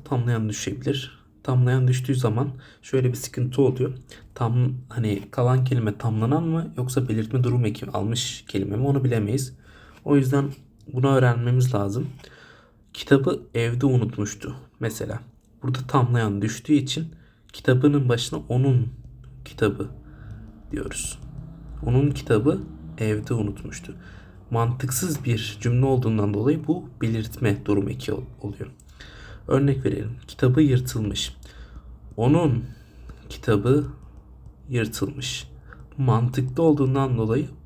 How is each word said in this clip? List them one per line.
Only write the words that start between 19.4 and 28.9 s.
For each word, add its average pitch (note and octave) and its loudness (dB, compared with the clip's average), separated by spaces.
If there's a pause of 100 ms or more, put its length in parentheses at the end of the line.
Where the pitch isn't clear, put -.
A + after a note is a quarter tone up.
kitabı - -2 (800)
diyoruz. - -8 (680)
Onun C3+ 4
kitabı C3 2 (360)
evde G#2+ -2
unutmuştu. G#2 -6 (540)
Mantıksız B2 -2
bir - -2
cümle B2 2
olduğundan A2+ 2
dolayı D3 0
bu E3+ -2 (120)
belirtme A2 0
durum G2+ 2
eki - -6
ol-, - -6 (160)
oluyor. - -10 (800)